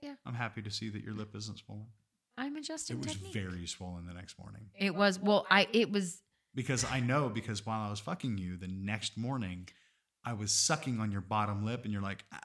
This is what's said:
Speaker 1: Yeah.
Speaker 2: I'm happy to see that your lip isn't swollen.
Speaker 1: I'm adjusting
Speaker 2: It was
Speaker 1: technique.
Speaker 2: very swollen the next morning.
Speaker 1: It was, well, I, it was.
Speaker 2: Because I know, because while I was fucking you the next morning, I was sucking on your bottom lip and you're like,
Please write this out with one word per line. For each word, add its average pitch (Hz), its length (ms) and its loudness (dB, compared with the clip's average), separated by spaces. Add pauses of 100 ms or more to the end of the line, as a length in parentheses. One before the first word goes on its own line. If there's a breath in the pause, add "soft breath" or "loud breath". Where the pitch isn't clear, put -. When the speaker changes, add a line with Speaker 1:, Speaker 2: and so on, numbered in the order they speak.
Speaker 1:
Yeah. 285 140 -10 (100)
Speaker 2:
I'm 123 80 -6
happy 117 300 -4
to 107 80 -6
see 110 180 -6
that 104 140 -6
your 107 100 -8
lip 107 220 -8
isn't 104 240 -8
swollen. 107 280 -12 (500)
Speaker 1:
I'm 277 180 -6
adjusting 311 420 -6
Speaker 2:
It - 80 -4
was - 80 -4
Speaker 1:
technique. 95 200 -8
Speaker 2:
very 90 340 -4
swollen 87 400 -8
the 87 60 -10
next 90 260 -14
morning. 104 340 -14
Speaker 1:
It 196 220 0
was, 196 240 4
well, 202 300 6
I, 190 240 10
it 214 180 6
was. 196 300 0 (340)
Speaker 2:
Because 127 300 2
I 127 160 2
know, 127 280 4
because 107 360 -2
while 110 220 0
I - 40 -2
was 104 80 -2
fucking 135 400 -2
you 90 180 -4
the 92 100 -8
next 98 500 -2
morning, 107 520 -2 (540 soft breath)
I 120 100 -4
was 104 180 -2
sucking 135 480 2
on 107 120 2
your 98 100 0
bottom 104 440 2
lip 117 180 -2
and 107 100 -2
you're 101 80 0
like, 98 240 -4 (200)